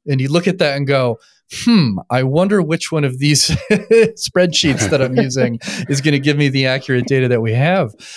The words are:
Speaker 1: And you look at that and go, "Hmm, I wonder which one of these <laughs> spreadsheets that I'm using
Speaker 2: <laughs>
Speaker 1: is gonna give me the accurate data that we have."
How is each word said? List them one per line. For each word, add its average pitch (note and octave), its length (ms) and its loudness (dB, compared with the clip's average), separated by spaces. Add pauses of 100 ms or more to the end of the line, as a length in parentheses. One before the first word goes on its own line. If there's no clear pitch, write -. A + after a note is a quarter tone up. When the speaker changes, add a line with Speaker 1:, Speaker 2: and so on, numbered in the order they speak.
Speaker 1:
And C3+ 160 -2
you C3+ 80 -2
look F3 180 0
at F3+ 120 -2
that C#3+ 180 0
and C#3+ 80 -4
go, C3 320 0 (340)
"Hmm, D#3 460 2 (140)
I B2+ 100 0
wonder F3 400 2
which D#3+ 300 -4
one D#3 120 -2
of B2+ 140 -2
these C#3+ 300 2
<laughs> - 240 -2
spreadsheets F3+ 1200 0
that C3 100 2
I'm B2+ 140 -2
using B2 420 0 (160)
Speaker 2:
<laughs> D#3+ 160 -8
Speaker 1:
is C#3 120 -2
gonna C#3+ 180 2
give C#3+ 180 0
me D3 120 2
the C3 180 0
accurate B2+ 400 -2
data C3 220 2
that A#2+ 120 0
we A2+ 120 -2
have." D3 420 0 (220)